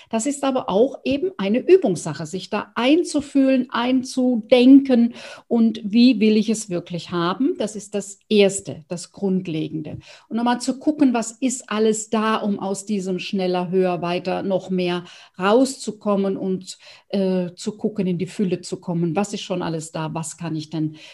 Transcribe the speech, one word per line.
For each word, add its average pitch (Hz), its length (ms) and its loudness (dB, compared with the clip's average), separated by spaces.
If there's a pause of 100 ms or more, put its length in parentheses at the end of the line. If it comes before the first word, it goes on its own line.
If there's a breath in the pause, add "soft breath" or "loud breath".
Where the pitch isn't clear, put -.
(100)
Das 226 160 -2
ist 277 160 -4
aber 254 260 -2
auch 208 360 2
eben 285 340 -2
eine 208 220 0
Übungssache, 180 680 2
sich 185 240 -10
da - 240 -6
einzufühlen, 269 960 2
einzudenken 247 720 0 (1040 loud breath)
und 226 380 2
wie 233 340 4
will 214 180 4
ich 220 120 2
es 220 200 -4
wirklich 175 420 -8
haben? 190 480 0
Das 220 180 -6
ist - 180 -10
das 196 240 -8 (100)
Erste, 196 600 2
das - 240 -10
Grundlegende. 156 840 -4 (300 loud breath)
Und 220 80 -6
nochmal 240 240 0
zu 269 180 -4
gucken, 294 360 2
was 226 180 -4
ist - 380 -6
alles 220 400 0
da, 220 260 0
um 202 220 -2
aus 196 280 -6
diesem 190 320 -4
schneller, 180 520 -2
höher, 180 320 0
weiter 180 400 -4
noch 185 280 -2
mehr 180 340 -2 (340 loud breath)
rauszukommen 202 960 0
und, 185 420 -6 (300 loud breath)
äh, 185 460 0
zu 208 220 -8
gucken, 214 300 -2
in 180 120 0
die 185 80 -4
Fülle 180 360 -2
zu 180 160 -10
kommen. 170 380 -2
Was 202 160 -2
ist 202 100 -8
schon 180 200 -6
alles 165 300 -6
da? 156 220 -6
Was 160 240 -8
kann 160 180 -6
ich 151 140 -8
denn, 156 260 -4 (180 loud breath)